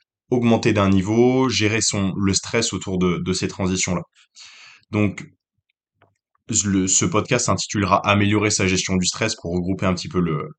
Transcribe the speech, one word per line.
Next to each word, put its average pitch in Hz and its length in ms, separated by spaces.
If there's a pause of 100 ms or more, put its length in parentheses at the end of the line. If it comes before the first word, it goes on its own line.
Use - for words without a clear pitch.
(280)
augmenter 117 460
d'un 98 160
niveau, 117 580
gérer 107 320
son, 98 340
le 98 200
stress - 400
autour 92 240
de, 87 260
de 92 80
ces 92 160
transitions-là. 92 540 (880)
Donc, 104 340 (1400)
le, 95 240
ce - 180
podcast 107 400
s'intitulera 98 600
Améliorer 104 440
sa 101 160
gestion 92 300
du 90 100
stress - 280
pour 87 200
regrouper 90 320
un 92 80
petit - 140
peu 90 120
le, 78 280 (100)